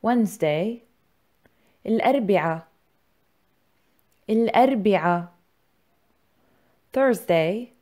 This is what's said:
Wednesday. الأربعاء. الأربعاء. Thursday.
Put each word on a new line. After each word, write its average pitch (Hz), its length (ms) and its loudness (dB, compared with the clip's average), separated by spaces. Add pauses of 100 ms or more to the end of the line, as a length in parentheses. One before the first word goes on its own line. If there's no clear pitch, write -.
Wednesday. 214 720 -2 (1080)
الأربعاء. 196 800 0 (1600)
الأربعاء. 202 1000 0 (1600)
Thursday. 220 760 0 (160)